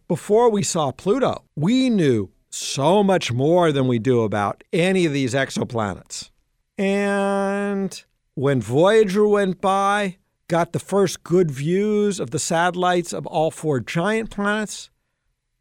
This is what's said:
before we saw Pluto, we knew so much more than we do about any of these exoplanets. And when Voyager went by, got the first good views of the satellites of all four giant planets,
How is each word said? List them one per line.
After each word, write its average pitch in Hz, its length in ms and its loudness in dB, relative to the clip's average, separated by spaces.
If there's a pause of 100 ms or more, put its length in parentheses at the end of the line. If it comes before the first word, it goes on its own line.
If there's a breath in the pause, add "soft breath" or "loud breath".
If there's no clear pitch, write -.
before 220 420 2
we 202 120 0
saw 147 300 -2
Pluto, 202 520 -2 (120)
we 247 340 2
knew 135 400 2 (200)
so 170 520 0
much 185 300 2
more 160 380 4
than 139 160 0
we 123 120 0
do 120 240 2
about 104 500 -2
any 185 320 2
of 151 80 0
these 131 220 -2
exoplanets. 113 960 -6 (680)
And 196 1040 -2 (320)
when 135 260 0
Voyager 190 680 4
went 202 340 0
by, 196 580 -2 (300)
got 165 240 0
the 151 60 -4
first 196 440 0
good 170 280 2
views 202 680 0
of 123 100 -6
the - 80 -6
satellites 175 760 0
of 170 140 -8
all 160 240 0
four 147 300 -2
giant 208 500 -4
planets, 208 600 -6 (720)